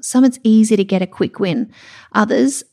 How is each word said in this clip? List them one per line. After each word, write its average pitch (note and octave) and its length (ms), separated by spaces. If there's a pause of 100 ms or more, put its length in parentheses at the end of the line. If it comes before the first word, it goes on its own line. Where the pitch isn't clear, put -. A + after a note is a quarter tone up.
Some B3+ 200
it's B3 220
easy A3 320
to G3 80
get F#3+ 160
a F3+ 60
quick - 340
win. F3+ 320 (400)
Others A#3 600